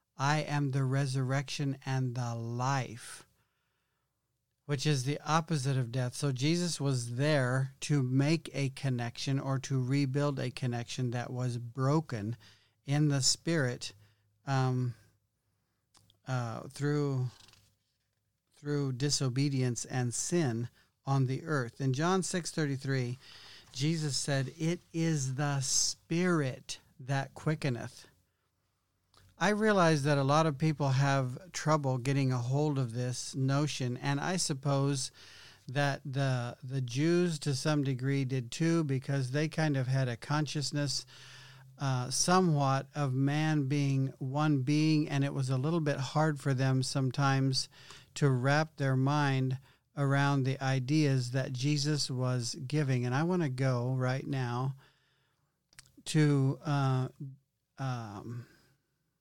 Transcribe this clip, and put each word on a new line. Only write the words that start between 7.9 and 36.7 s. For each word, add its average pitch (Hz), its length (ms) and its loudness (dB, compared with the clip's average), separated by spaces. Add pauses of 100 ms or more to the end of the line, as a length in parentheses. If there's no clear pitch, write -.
make 139 500 2
a 139 160 -2
connection 131 680 -2
or 135 220 -2
to 135 240 -2
rebuild 139 560 0
a 127 120 -4
connection 120 600 -4
that 123 200 -4
was 123 260 -2
broken 123 800 -2 (480)
in 147 240 2
the 139 120 0
spirit, 139 720 0 (540)
um, 127 500 0 (1300)
uh, 120 440 -4
through 139 600 -2 (1300)
through 143 340 -2
disobedience 131 920 0
and 123 280 -2
sin 120 560 0 (360)
on 135 200 2
the 131 200 -2
earth. 139 340 -2
In 135 140 0
John 175 300 0
six 170 280 -4
thirty-three, 135 640 -2 (540)
Jesus 151 460 -2
said, 135 400 -2
"It 165 240 -2 (120)
is 156 420 0
the 143 260 0
Spirit 160 1200 -2 (200)
that 135 340 -4
quickeneth." 147 760 -4 (1300)
I 180 100 4
realize 202 540 6
that 147 140 4
a 139 60 2
lot 151 240 4
of 143 100 -2
people 147 320 0
have 135 480 2 (140)
trouble 139 480 2
getting 135 320 2
a 127 80 0
hold 139 400 0
of 117 140 -2
this 123 420 -6
notion, 135 640 0
and 139 180 0
I 165 180 -2
suppose 139 720 0 (560)
that 143 360 -2
the, 127 600 -2
the 131 180 -4